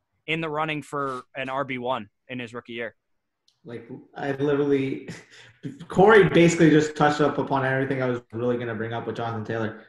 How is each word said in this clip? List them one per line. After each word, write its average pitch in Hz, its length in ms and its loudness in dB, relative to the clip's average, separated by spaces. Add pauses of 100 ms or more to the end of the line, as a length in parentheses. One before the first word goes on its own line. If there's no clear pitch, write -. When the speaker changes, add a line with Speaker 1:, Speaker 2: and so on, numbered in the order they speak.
(260)
Speaker 1:
in 160 140 -4
the 165 80 -6
running 151 340 -4
for 135 400 -8 (140)
an 131 120 -8
R 135 160 -4
B 127 140 -8
one 120 300 -6 (200)
in 127 100 -12
his 120 160 -12
rookie 120 200 -14
year. 117 200 -10 (720)
Speaker 2:
Like, 117 240 -16 (280)
I 139 160 -6
literally, 139 760 -2 (400)
<laughs> - 400 -18
Corey 202 400 8
basically 165 420 6
just 151 240 4
touched 147 260 2
up 143 180 2
upon 135 260 -2
everything 135 380 -2
I 131 40 -2
was 120 140 -4 (120)
really 120 240 -2
gonna 120 200 -6
bring 113 160 -6
up 117 140 -8
with 110 100 -6
Jonathan 113 280 -6
Taylor. 113 440 -6